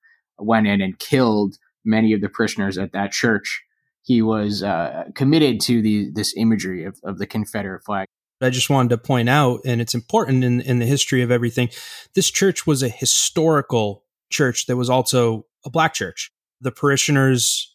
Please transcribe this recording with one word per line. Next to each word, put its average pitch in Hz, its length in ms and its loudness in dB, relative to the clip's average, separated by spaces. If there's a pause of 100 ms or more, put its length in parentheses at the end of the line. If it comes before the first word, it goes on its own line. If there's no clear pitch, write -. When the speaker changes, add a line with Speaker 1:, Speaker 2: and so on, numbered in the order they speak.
(380)
Speaker 1:
went 110 280 2
in 101 140 2
and 95 180 -4
killed 107 580 0 (280)
many 110 300 2
of 98 80 -2
the 104 80 -4
parishioners 98 480 -4
at 92 140 -6
that 101 200 -4
church. - 500 -2 (380)
He 120 220 2
was, 104 400 -2
uh, 85 420 -4 (100)
committed 135 480 2
to 120 200 2
the, 104 320 0
this 104 200 -4
imagery 95 500 0
of, 98 200 -12
of 95 140 -8
the 98 80 -6
Confederate 101 580 -8
flag. 98 220 -6 (340)
Speaker 2:
I 131 80 0
just 127 220 -2
wanted 131 180 4
to 117 100 2
point 120 300 0
out, 131 380 2
and 120 160 0
it's 117 120 -4
important 131 480 0
in, 123 200 2
in 127 160 0
the 120 80 0
history 131 340 0
of 120 100 -2
everything, 120 380 0 (460)
this - 160 2
church - 360 0
was 139 160 0
a 131 60 -2
historical 127 1160 0 (260)
church 131 360 0
that 127 100 -2
was 123 120 -2
also 123 560 2 (220)
a 139 40 -12
black 160 220 0
church. - 380 -8 (320)
The 123 100 -4
parishioners 135 1040 2